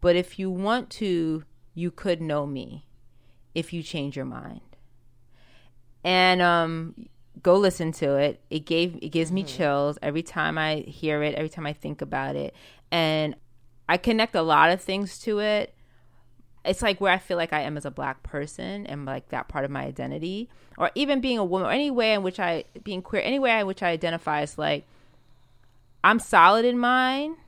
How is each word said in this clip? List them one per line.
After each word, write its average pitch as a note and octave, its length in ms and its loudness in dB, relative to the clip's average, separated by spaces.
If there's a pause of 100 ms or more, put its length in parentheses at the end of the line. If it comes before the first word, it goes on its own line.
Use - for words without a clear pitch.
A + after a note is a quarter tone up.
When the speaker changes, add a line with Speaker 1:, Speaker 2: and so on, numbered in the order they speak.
Speaker 1:
But F3 160 6
if F3+ 200 -2
you F#3+ 140 -4
want G3+ 380 -2 (120)
to, E3 420 0 (300)
you F3 180 -4
could F3 300 -2
know D3 240 -2
me C#3+ 420 -10 (680)
if E3 180 -6
you E3+ 100 -8
change C#3+ 360 -8
your C3 80 -6
mind." - 340 -12 (1400)
And, F#3 380 4
um, E3 680 0 (360)
go F3+ 140 8
listen F3+ 340 2
to C#3 240 0
it. C#3+ 240 2 (100)
It D#3 160 -6
gave, E3+ 360 0
it - 80 -8
gives E3 220 0
me F#3+ 120 -2
Speaker 2:
Mm-hmm. - 140 -12
Speaker 1:
chills D3 440 0
every D3+ 220 -2
time D#3+ 340 -2
I D#3 200 -2 (100)
hear D3+ 340 -2
it, D3 140 -2
every D#3 140 -4
time D#3+ 160 -10
I D3 80 -4
think D3 280 -10
about C3+ 340 -6
it. C#3+ 200 -6 (360)
And D#3 440 0 (540)
I E3 80 4
connect A3+ 380 0
a F3+ 60 2
lot D#3+ 300 6
of F#3 100 0
things F#3+ 400 -4
to G#3+ 180 -2
it. G#3+ 340 0 (880)
It's, F#3 180 -2
like, G#3 200 0
where G3 100 4
I F#3 60 4
feel F#3 200 -4
like E3+ 140 -2
I D3+ 100 0
am D3 160 -4
as C#3+ 80 -10
a C#3 60 -8
Black C3+ 320 -8
person F#3 640 -8
and, C#3+ 180 -10
like, C3+ 240 -10
that - 200 -6
part C#3 160 -4
of C#3 60 -4
my C3+ 120 -6
identity, D3+ 680 -8 (280)
or - 180 0
even C#4 240 0
being B3 180 0
a G#3+ 60 0
woman, F3+ 240 0
or G#2+ 40 0
any C#4+ 200 0
way A3+ 220 2
in G3+ 100 0
which F#3 160 -4
I, E3+ 240 -2 (200)
being F#3 180 -8
queer, G3 220 -4
any C4+ 140 0
way A#3+ 220 2
in G3+ 80 0
which F#3+ 160 -6
I F3 60 2
identify E3 520 -2
as, D3 160 -6
like, D3 280 -2 (1160)
I'm G#3+ 160 8
solid G3+ 460 8
in B3 140 2
mine. B3+ 560 0 (120)